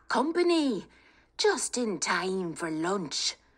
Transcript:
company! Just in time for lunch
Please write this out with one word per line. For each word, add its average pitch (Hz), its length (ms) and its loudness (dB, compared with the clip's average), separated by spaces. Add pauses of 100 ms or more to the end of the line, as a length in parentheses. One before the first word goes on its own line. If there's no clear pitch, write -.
company! 311 760 2 (520)
Just 359 400 0
in 214 220 -2
time 180 520 -2
for 156 160 -6
lunch 160 680 -2 (220)